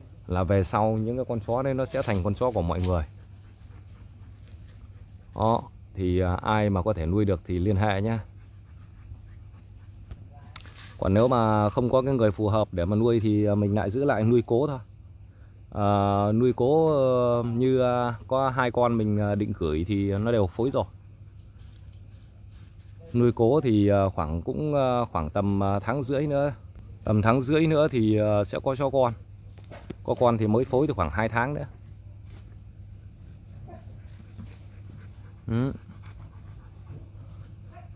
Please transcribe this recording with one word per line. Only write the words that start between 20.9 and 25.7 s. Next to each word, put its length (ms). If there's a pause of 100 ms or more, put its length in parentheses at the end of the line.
Nuôi 180
cố 300
thì, 260
ờ, 220
khoảng 320
cũng, 320
ờ, 320
khoảng 240
tầm, 300
ờ, 200